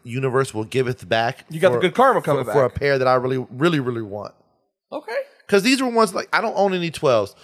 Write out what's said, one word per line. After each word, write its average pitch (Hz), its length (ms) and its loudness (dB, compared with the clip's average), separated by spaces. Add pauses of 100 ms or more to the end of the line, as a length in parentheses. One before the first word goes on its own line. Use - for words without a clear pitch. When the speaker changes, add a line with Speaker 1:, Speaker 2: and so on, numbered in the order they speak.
Speaker 1:
universe 127 480 -2
will 107 100 -6
give 120 240 -2
it 117 220 -8
back 113 400 0
Speaker 2:
You 160 100 -12
got 180 120 4
the 123 40 2
Speaker 1:
for, 117 60 0
Speaker 2:
good 180 120 0
karma 233 280 4
coming 139 240 0
Speaker 1:
for, 107 80 -4
for 135 100 4
a 123 60 2
Speaker 2:
back. - 100 -8
Speaker 1:
pair 143 180 2
that 127 100 0
I 127 80 6
really, 127 360 -2
really, 147 300 0
really 120 200 -4
want. 101 320 -12 (600)
Speaker 2:
Okay. 370 180 -12 (360)
Speaker 1:
'Cause 202 160 4
these 254 180 2
were 254 80 -2
ones, 226 260 2
like, - 180 -6
I 160 80 2
don't 214 160 -4
own 190 160 2
any 175 160 -2
twelves. 117 540 0